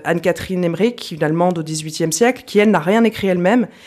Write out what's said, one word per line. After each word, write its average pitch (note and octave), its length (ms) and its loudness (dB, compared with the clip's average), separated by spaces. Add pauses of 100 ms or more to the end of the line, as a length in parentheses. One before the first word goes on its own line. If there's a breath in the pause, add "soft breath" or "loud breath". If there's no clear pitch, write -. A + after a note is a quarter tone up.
Anne-Catherine F3 640 -2
Emmerich, F#3 480 -2
une D#3+ 100 -6
Allemande E3 360 0
au E3 40 -6
dix-huitième D#3 480 -4
siècle, A#3+ 340 0
qui, - 140 -2
elle, G#3 140 4
n'a F3 80 2
rien G#3 240 2
écrit G3+ 240 0
elle-même, F#3 400 2 (180 loud breath)